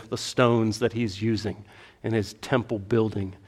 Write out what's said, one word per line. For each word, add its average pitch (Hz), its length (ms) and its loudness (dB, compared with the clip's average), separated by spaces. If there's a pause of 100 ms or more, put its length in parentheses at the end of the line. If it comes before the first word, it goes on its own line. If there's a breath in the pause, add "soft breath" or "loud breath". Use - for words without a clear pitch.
(100)
the 123 80 -4
stones 117 640 2
that 117 120 2
he's 107 300 -4
using 110 420 -2 (380 soft breath)
in 113 100 -2
his 110 220 0
temple 117 440 0
building 101 560 0 (140)